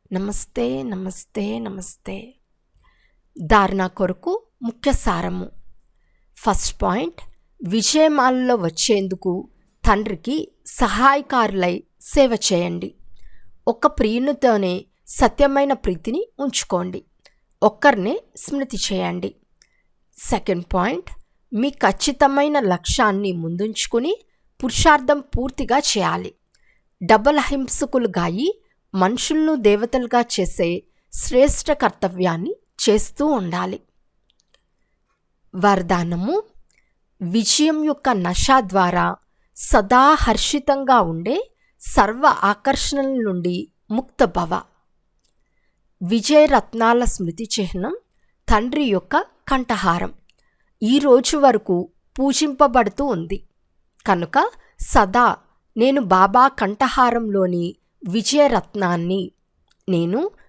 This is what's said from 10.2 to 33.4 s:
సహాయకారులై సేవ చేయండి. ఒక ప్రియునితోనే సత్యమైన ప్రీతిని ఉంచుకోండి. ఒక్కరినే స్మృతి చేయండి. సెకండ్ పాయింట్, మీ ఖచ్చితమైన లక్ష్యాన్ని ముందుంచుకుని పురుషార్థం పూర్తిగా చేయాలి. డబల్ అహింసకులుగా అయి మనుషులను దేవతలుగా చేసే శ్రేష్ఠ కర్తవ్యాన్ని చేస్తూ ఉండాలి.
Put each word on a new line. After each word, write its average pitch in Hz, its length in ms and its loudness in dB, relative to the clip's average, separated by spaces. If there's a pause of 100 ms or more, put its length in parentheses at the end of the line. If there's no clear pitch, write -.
సహాయకారులై 220 1080 0 (280)
సేవ 262 300 2 (160)
చేయండి. 175 420 -4 (760)
ఒక 233 180 2
ప్రియునితోనే 233 880 -2 (340)
సత్యమైన 277 640 0
ప్రీతిని 226 500 -6 (180)
ఉంచుకోండి. 185 600 -6 (640)
ఒక్కరినే 214 520 2 (220)
స్మృతి 269 420 -4
చేయండి. 180 520 -6 (840)
సెకండ్ 185 580 -2
పాయింట్, 226 380 -4 (420)
మీ 247 180 -2
ఖచ్చితమైన 285 880 0
లక్ష్యాన్ని 196 720 0
ముందుంచుకుని 208 800 -4 (480)
పురుషార్థం 285 580 2 (100)
పూర్తిగా 254 500 -2
చేయాలి. 180 520 -2 (720)
డబల్ 226 380 2
అహింసకులుగా 247 840 -2
అయి 190 240 -4 (460)
మనుషులను 302 640 0
దేవతలుగా 233 640 0 (140)
చేసే 180 340 -2 (440)
శ్రేష్ఠ - 600 2
కర్తవ్యాన్ని 185 800 -2 (260)
చేస్తూ 214 480 2
ఉండాలి. 185 520 -4 (1800)